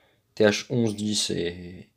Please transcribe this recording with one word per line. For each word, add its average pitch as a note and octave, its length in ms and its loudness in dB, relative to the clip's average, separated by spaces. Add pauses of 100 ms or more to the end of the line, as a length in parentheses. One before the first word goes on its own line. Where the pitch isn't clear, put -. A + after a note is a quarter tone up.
(360)
T - 80 4
H G#2 260 4
onze A#2 240 0
dix G#2 360 -2
et F2 680 -8